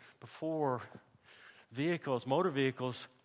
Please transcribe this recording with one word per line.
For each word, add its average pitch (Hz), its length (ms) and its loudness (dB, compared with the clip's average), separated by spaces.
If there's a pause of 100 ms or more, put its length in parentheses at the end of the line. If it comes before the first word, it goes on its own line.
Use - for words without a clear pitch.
(180)
before 143 640 -2 (880)
vehicles, 139 560 0
motor 165 240 4
vehicles, 127 560 0 (180)